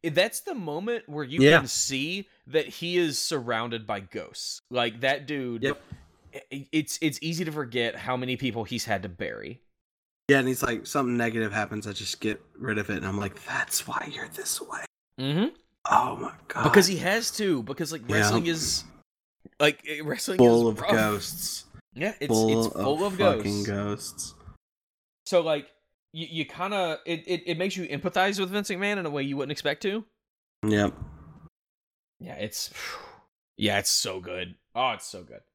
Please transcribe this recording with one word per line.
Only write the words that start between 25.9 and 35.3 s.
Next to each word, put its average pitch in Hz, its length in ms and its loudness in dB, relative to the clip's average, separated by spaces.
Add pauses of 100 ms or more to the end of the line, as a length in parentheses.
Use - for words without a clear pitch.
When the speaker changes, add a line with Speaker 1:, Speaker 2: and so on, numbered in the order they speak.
Speaker 1:
you, 160 180 -10
you 160 140 -4
kinda, 180 600 -2
it, 165 220 -4
it, 175 200 -2
it 170 120 -2
makes 185 180 -2
you 185 120 -6
empathize 185 500 0
with 185 120 -2
Vince 202 200 -2
McMahon 202 280 -2
in 175 80 -4
a 151 40 -2
way 143 140 -2
you 139 120 -4
wouldn't 139 140 -4
expect 151 320 -4
to. 208 220 -2 (600)
Speaker 2:
Yep. 104 300 4 (1300)
Speaker 1:
Yeah, - 140 -12
it's, - 360 -8 (440)
<sighs> - 420 -20
yeah, 104 240 0
it's - 100 0
so 95 300 -2
good. 90 340 -8 (220)
Oh, 123 160 0
it's 104 160 -10
so 90 160 -14
good. 60 160 -20 (140)